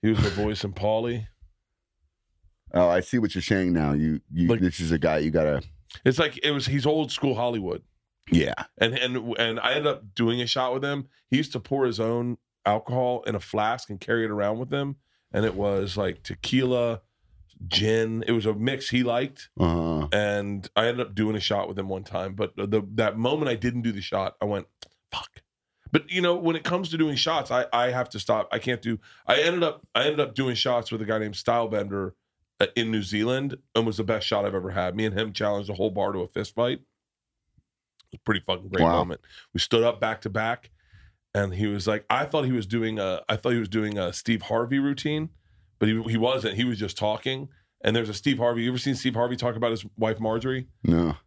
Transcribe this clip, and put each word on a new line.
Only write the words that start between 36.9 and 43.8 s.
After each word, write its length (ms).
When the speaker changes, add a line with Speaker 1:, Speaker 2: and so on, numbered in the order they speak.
Speaker 1:
was 80
a 40
pretty 220
fucking 240
great 140
Speaker 2:
Wow. 140
Speaker 1:
moment. 240
We 60
stood 240
up 160
back 220
to 80
back, 400
and 220
he 120
was 200
like, 220
I 160
thought 200
he 60
was 160
doing 320
a, 280
I 80
thought 180
he 60
was 100
doing 280